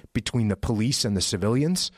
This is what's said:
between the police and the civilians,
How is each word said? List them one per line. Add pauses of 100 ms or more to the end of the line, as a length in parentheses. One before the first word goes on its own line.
(140)
between
the
police
and
the
civilians,